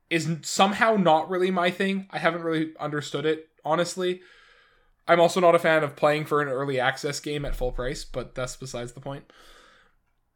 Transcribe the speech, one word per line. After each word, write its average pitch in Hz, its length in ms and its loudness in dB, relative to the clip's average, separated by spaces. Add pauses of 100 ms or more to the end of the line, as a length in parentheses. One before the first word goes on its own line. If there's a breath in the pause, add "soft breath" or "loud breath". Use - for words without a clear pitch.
is 160 160 0
n-, 160 180 -4
somehow 220 520 2
not 160 340 4
really 185 220 0
my 180 180 0
thing. 196 400 -2
I 156 100 -6
haven't 170 240 -2
really 160 360 -2
understood 147 460 -6
it, 156 240 -2 (160)
honestly. 175 560 -2 (880 soft breath)
I'm 170 100 6
also 170 220 4
not 170 140 8
a 170 40 4
fan 160 240 4
of 139 140 -6
playing 151 280 2
for 147 160 0
an 147 60 -2
early 135 320 -2
access 131 400 -2
game 147 240 -6
at 123 100 -4
full 123 200 -4
price, 131 320 -6
but - 280 -10
that's 127 220 -8
besides 120 380 -12
the 135 80 -18
point. 139 280 -12 (1080 soft breath)